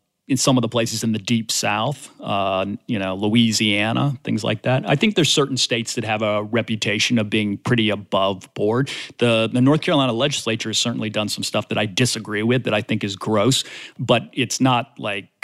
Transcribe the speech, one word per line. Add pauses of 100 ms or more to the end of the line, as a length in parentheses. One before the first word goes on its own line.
(280)
in
some
of
the
places
in
the
Deep
South, (100)
uh, (220)
you
know,
Louisiana,
things
like
that.
I
think
there's
certain
states
that
have
a
reputation
of
being
pretty
above
board. (300)
The,
the
North
Carolina
legislature
has
certainly
done
some
stuff
that
I
disagree
with,
that
I
think
is
gross, (340)
but (100)
it's
not,
like, (140)